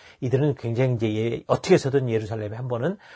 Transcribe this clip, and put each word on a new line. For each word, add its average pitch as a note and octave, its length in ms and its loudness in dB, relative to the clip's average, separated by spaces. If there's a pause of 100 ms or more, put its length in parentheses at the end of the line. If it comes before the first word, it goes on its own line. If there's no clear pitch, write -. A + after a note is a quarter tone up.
(200)
이들은 C3 360 2
굉장히 A#2+ 380 0
이제 A2 200 0
예, A2+ 320 -2
어떻게 D3+ 280 4
해서든 C3+ 340 2
예루살렘에 A2 480 -4
한 B2+ 120 -10
번은 B2+ 300 -2 (180)